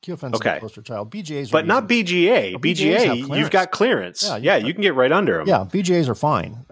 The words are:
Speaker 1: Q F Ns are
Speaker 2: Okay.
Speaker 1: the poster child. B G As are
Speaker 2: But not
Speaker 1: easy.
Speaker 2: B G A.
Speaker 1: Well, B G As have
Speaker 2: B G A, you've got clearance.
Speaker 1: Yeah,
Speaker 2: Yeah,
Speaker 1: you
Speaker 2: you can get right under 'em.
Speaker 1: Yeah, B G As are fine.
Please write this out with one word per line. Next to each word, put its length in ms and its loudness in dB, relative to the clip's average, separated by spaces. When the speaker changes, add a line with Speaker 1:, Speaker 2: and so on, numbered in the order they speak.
Speaker 1:
Q 120 -12
F 100 -12
Ns 100 -6
are 40 -2
Speaker 2:
Okay. 180 -2
Speaker 1:
the 60 -8
poster 200 -16
child. 280 -10
B 120 -12
G 180 -8
As 100 -8
are 20 -4
Speaker 2:
But 160 2
not 160 2
Speaker 1:
easy. 40 -10
Speaker 2:
B 160 2
G 260 2
A. 240 2
Speaker 1:
Well, 60 -10
B 140 0
G 220 2
As 80 4
have 120 2
Speaker 2:
B 80 -4
G 100 -6
A, 40 -2
you've 140 0
got 200 2
clearance. 520 0
Speaker 1:
Yeah, 140 -4
Speaker 2:
Yeah, 180 2
Speaker 1:
you 120 0
Speaker 2:
you 60 -4
can 80 -6
get 140 2
right 160 4
under 300 2
'em. 60 -4
Speaker 1:
Yeah, 220 2
B 120 -2
G 140 0
As 140 2
are 60 -2
fine. 560 -2